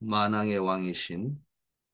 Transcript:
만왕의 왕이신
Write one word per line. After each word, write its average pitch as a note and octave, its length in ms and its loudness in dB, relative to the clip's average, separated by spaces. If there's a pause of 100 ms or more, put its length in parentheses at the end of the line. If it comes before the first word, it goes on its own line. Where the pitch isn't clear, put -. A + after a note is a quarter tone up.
만왕의 G#2 580 2
왕이신 F#2+ 840 -2 (520)